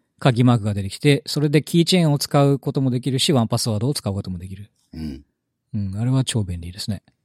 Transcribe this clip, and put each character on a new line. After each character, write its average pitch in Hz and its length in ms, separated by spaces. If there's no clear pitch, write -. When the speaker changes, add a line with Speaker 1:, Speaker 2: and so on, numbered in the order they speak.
Speaker 1:
鍵 123 240
マ 123 120
ー - 40
ク 101 60
が 104 100
出 98 80
て 98 60
き - 100
て、 143 260
そ - 160
れ 151 80
で 147 140
キ 170 180
ー 165 40
チ 185 120
ェ 170 80
ー 151 40
ン 143 40
を 143 60
使 143 260
う 139 140
こ 143 120
と 147 80
も 131 120
で 123 100
き 139 80
る 131 80
し、 131 160
ワ 120 100
ン 110 40
パ 120 100
ス 120 140
ワ 104 60
ー - 20
ド 120 100
を 147 60
使 - 120
う 101 60
こ 95 80
と 92 80
も 92 80
で 90 100
き 98 80
る。 98 140
Speaker 2:
う - 40
ん。 71 280
Speaker 1:
う 110 40
ん、 98 200
あ 113 80
れ 127 60
は 131 120
超 113 200
便 90 180
利 87 100
で 92 60
す 104 140
ね。 95 100